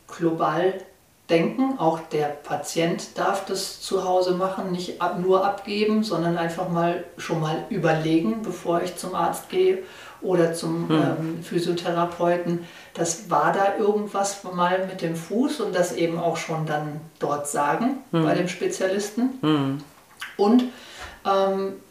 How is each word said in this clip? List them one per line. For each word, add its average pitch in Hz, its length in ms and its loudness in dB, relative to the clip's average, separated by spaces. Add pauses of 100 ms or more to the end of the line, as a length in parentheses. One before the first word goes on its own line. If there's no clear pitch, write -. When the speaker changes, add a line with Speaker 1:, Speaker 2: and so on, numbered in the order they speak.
Speaker 1:
global 165 640 0 (560)
denken, 170 480 2
auch 165 220 2
der 151 280 -2
Patient - 760 -2 (120)
darf 190 300 0
das - 360 -6
zu 185 240 0
Hause 185 260 4
machen, 190 400 -2
nicht - 300 -6
ab-, 175 180 0
nur 190 260 4
abgeben, 214 560 2
sondern 170 360 0
einfach 170 320 -2
mal, 175 340 0 (140)
schon 160 240 -2
mal 156 280 -2
überlegen, 165 720 2
bevor 170 400 -2
ich 180 140 -4
zum 180 180 -8
Arzt - 360 -2
gehe 185 300 4 (420)
oder 170 320 4
zum, 170 340 -2
Speaker 2:
Hm. 160 80 4
Speaker 1:
ähm, 156 480 0
Physiotherapeuten, 170 1200 0 (280)
das - 360 -4
war 185 220 4
da 196 260 2
irgendwas 208 640 0 (120)
mal 180 340 2
mit 185 140 -10
dem 165 160 -2
Fuß 240 420 0
und 190 160 -2
das - 160 2
eben 165 260 0
auch 165 200 0
schon 156 280 -4
dann 151 360 -4 (180)
dort 147 300 -2
sagen - 480 0 (140)
Speaker 2:
Hm. 165 120 2
Speaker 1:
bei 156 100 4
dem 180 140 2
Spezialisten. 202 960 -2
Speaker 2:
Hm. 143 420 2 (540)
Speaker 1:
Und, 226 260 6 (600)
ähm, 196 480 2 (180)